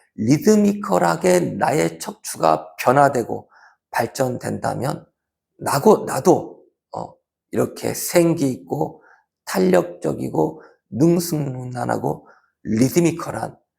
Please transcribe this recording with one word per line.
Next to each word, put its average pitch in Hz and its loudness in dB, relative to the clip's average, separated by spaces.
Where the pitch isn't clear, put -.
리드미컬하게 180 2
나의 160 -2
척추가 - -2
변화되고 127 2
발전된다면 120 -4
나고, - 4
나도, - 0
어, - -10
이렇게 117 -4
생기 165 0
있고 - -6
탄력적이고 82 0
능수능란하고 127 -2
리드미컬한 131 0